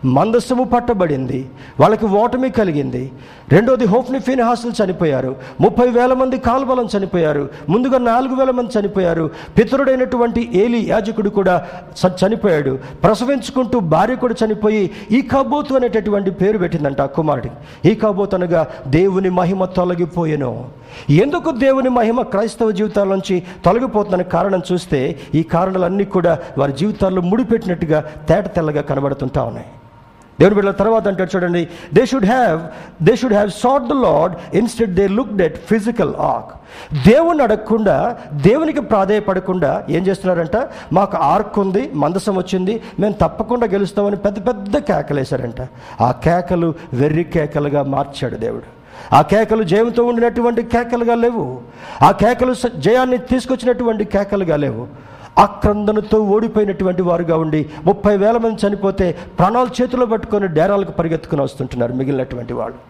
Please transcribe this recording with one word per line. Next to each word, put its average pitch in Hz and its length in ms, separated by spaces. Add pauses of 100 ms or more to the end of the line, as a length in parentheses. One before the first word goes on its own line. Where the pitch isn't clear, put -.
మందసము 226 600
పట్టబడింది, 170 840 (320)
వాళ్ళకి 214 260
ఓటమి 240 440
కలిగింది. 139 640 (360)
రెండోది, 226 360
హోఫ్ని, 247 340
ఫీనెహాసులు 233 680
చనిపోయారు, 139 520 (240)
ముప్పై 240 300
వేల 240 220
మంది 262 260
కాల్బలం 247 500 (100)
చనిపోయారు, 156 500 (200)
ముందుగా 254 300
నాలుగు 247 360
వేల 262 160
మంది 247 300
చనిపోయారు, 170 500 (280)
పితరుడైనటువంటి 247 960
ఏలీ 226 320
యాజకుడు 202 440
కూడా 185 360 (300)
స-, - 100
చనిపోయాడు. 180 720 (240)
ప్రసవించుకుంటూ 247 760
భార్య 175 340
కూడా 247 200 (120)
చనిపోయి 214 440 (200)
ఈకాబోతు 269 640
అనేటటువంటి 208 560
పేరు 202 280
పెట్టిందంట 147 420
ఆ 139 60
కుమారుడికి. 139 840
ఈకాబోతు 202 480
అనగా 170 300 (200)
దేవుని 185 440
మహిమ 185 340
తొలగిపోయెను. 170 1000 (460)
ఎందుకు 285 400
దేవుని 262 380
మహిమ 240 340
క్రైస్తవ 220 480
జీవితాల 208 380
నుంచి 190 340 (220)
తొలగిపోతుందనే 202 600
కారణం 180 380 (100)
చూస్తే, 160 460 (160)
ఈ 160 80
కారణాలన్నీ 185 640
కూడా 170 340 (200)
వారి 139 140
జీవితాల్లో 185 500
ముడిపెట్టినట్టుగా 180 840 (240)
తేట 185 180
తెల్లగా 156 360
కనబడుతుంటా 139 600
ఉన్నాయి. 113 240 (760)
దేవుని 202 140
బిడ్డల 196 180
తర్వాత 208 360
అంటాడు 190 280
చూడండి, 175 320 (260)
they 233 120
should 233 220
have, 226 300 (460)
they 226 160
should 214 220
have 208 60
sought 254 440
the 262 120
Lord, 175 560
instead 220 380
they 196 180
looked 208 220
at 165 140 (200)
physical 214 360
ark. 120 460 (520)
దేవుణ్ణి 302 360
అడగకుండా, 214 760 (160)
దేవునికి 254 480
ప్రాధేయపడకుండా 190 1120
ఏం 180 160
చేస్తున్నారంట? 185 640 (240)
"మాకు 196 240
ఆర్క్ 202 420
ఉంది, 196 360
మందసం 175 420
వచ్చింది, 190 440 (180)
మేము 208 220
తప్పకుండా 226 460
గెలుస్తామని" 202 500
పెద్ద 202 300
పెద్ద 202 320
కేకలేశారంట. 131 920 (320)
ఆ 123 120
కేకలు 170 600 (180)
వెర్రి 151 320
కేకలుగా 147 580
మార్చాడు 135 540
దేవుడు. 113 260 (520)
ఆ 143 80
కేకలు 220 400
జయంతో 226 420
ఉండినటువంటి 233 580
కేకలుగా 233 520
లేవు. 226 460 (420)
ఆ 156 80
కేకలు 240 440
స-, 240 220
జయాన్ని 247 420
తీసుకొచ్చినటువంటి 247 840
కేకలుగా 196 520
లేవు. 131 520 (300)
ఆక్రందనతో 208 840
ఓడిపోయినటువంటి 202 800
వారుగా 170 340
ఉండి, 156 340 (160)
ముప్పై 202 300
వేల 208 200
మంది 226 300
చనిపోతే 196 520 (200)
ప్రాణాలు 240 440
చేతిలో 254 240
పట్టుకొని 214 420
డేరాలకు 185 440
పరిగెత్తుకుని 160 500
వస్తుంటున్నారు 127 500
మిగిలినటువంటి 127 600
వాళ్ళు. 120 260 (120)